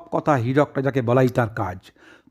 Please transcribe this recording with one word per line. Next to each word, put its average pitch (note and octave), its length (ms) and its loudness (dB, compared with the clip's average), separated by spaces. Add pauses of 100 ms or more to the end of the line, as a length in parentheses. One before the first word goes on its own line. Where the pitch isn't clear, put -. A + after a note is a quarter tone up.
(120)
কথা D#3+ 240 0
হীরক C3 400 0
রাজাকে C3+ 260 -2
বলাই B2 260 4
তার A#2+ 220 0
কাজ। F#2+ 300 -8 (520)